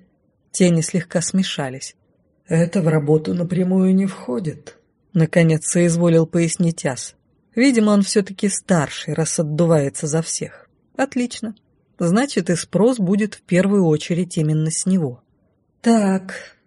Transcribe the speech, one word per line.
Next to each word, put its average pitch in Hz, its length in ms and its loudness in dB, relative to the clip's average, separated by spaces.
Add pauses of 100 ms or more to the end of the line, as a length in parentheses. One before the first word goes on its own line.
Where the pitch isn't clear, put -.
(520)
Тени 170 320 2
слегка - 380 -4
смешались. 151 760 -4 (500)
«Это 175 360 0
в 156 60 2
работу 156 460 0
напрямую 185 600 0
не 190 120 2
входит», 190 720 -8 (360)
наконец 160 520 2
соизволил 170 600 2
пояснить 170 600 -2
Ас. - 280 -8 (400)
«Видимо, 226 360 4
он 202 120 4
всё-таки 196 460 -2
старший, 156 680 -2
раз 160 240 -4
отдувается 151 680 0
за 160 160 -2
всех. - 400 -10 (340)
Отлично» 247 580 -4 (440)
значит, 196 520 0
и 170 60 0
спрос 226 420 0
будет 202 360 0
в - 80 -20
первую 190 440 2
очередь 160 500 -2
именно 156 340 0
с - 160 -6
него. 160 360 -2 (580)
«Так», — 196 760 0 (100)